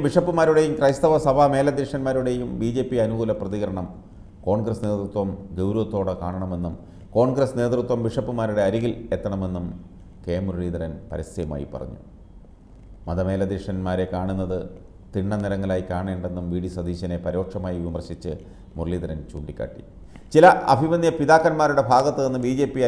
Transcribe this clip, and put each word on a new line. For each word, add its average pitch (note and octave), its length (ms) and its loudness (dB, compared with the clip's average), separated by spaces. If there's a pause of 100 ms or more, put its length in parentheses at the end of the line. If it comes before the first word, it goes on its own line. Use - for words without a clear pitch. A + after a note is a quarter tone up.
ബിഷപ്പുമാരുടെയും D#3+ 760 4
ക്രൈസ്തവ D3 380 4 (100)
സഭാ C#3 180 6 (100)
മേലധ്യക്ഷന്മാരുടെയും C3 920 0 (120)
ബി A2+ 160 0
ജെ C3 140 2
പി B2+ 140 0
അനുകൂല A2 360 0
പ്രതികരണം F#2+ 460 -4 (600)
കോൺഗ്രസ് G#2+ 400 0
നേതൃത്വം G2+ 420 0 (300)
ഗൗരവത്തോടെ G2 640 0
കാണണമെന്നും F2+ 520 -4 (420)
കോൺഗ്രസ് C3 440 4
നേതൃത്വം A#2+ 460 2
ബിഷപ്പുമാരുടെ A2+ 640 0
അരികിൽ A2+ 240 0 (240)
എത്തണമെന്നും F#2 500 -2 (580)
കെ F2 120 -2 (100)
മുരളീധരൻ E2+ 460 -4 (180)
പരസ്യമായി D2+ 640 -6
പറഞ്ഞു. B1+ 260 -10 (1080)
മതമേലധ്യക്ഷന്മാരെ F#2 1080 0
കാണുന്നത് F#2 440 -2 (560)
തിണ്ണനിറങ്ങലായി G2 760 0
കാണേണ്ടെന്നും F2+ 600 -4
വി F2+ 120 0
ഡി F2+ 120 -4
സതീശനെ F2 500 -4
പരോക്ഷമായി F#2 600 -4
വിമർശിച്ച് D#2+ 460 -6 (440)
മുരളീധരൻ E2 420 -2 (120)
ചൂണ്ടിക്കാട്ടി. D2+ 520 -8 (520)
ചില D#3 120 8 (260)
അഭിമന്യ D#3+ 460 4
പിതാക്കന്മാരുടെ D#3 720 6
ഭാഗത്തു C#3 340 4
നിന്ന് C3 220 0
ബി B2+ 140 2
ജെ C#3+ 120 2
പി C3+ 160 -2